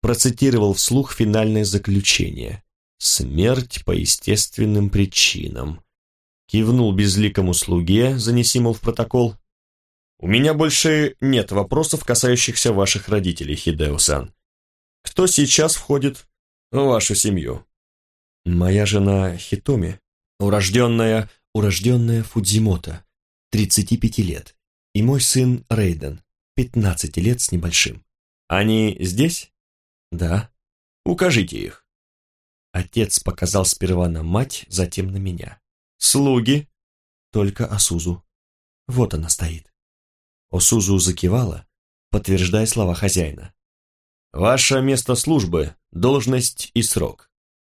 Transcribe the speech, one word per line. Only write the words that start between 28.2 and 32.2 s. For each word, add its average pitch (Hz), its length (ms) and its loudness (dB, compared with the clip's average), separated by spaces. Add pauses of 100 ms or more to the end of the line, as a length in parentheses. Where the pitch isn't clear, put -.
«Они 107 500 2
здесь?» 110 540 -2 (580)
«Да». 85 400 -2 (540)
«Укажите 160 540 0
их». - 280 -12 (840)